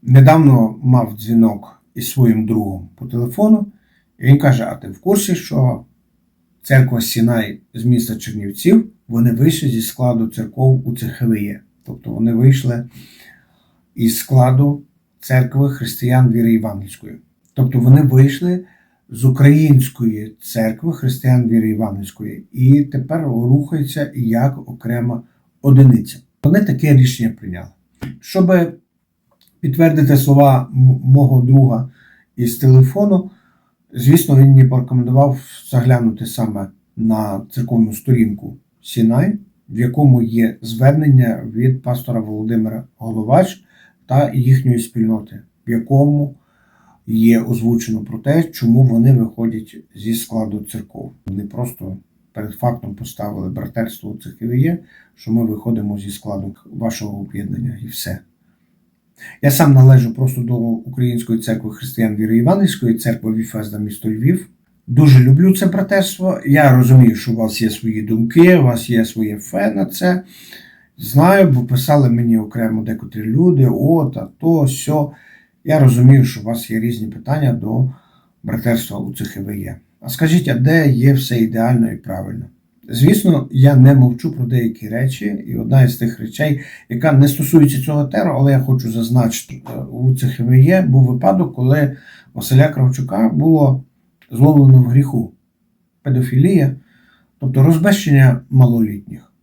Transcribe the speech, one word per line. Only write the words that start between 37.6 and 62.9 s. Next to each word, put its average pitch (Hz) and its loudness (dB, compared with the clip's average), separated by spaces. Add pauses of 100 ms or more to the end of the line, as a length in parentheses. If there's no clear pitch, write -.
сторінку 110 -2 (260)
Сінай, 131 0 (300)
в 107 -12
якому 123 2
є 113 -2
звернення 131 0 (120)
від 131 -2
пастора 123 -6
Володимира 110 -6 (120)
Головач 113 -2 (420)
та 139 0
їхньої 127 2
спільноти, 110 -6 (240)
в 120 -8
якому 139 0 (720)
є 113 2
озвучено 113 -4
про 110 -14
те, 160 -2
чому 123 0
вони 120 2
виходять 110 -4 (200)
зі 107 -6
складу 110 -8
церков. - -16 (140)
Вони 98 -10
просто 101 -12 (360)
перед 104 -14
фактом 107 -8
поставили 104 -12
братерство - -10
У - -14
Ц - -20
Х - -14
В 120 -6
Є, 165 0 (360)
що - -10
ми 117 -2
виходимо 107 -6
зі 101 -14
складу 98 -12 (180)
вашого 107 -10
об'єднання, 101 -10
і - -16
все. - -12 (1200)
Я 139 2
сам 143 4
належу 131 6
просто 131 -4
до 120 -4
Української 113 -4
церкви 110 -6
християн 110 -6
віри 110 0
євангельської, 131 0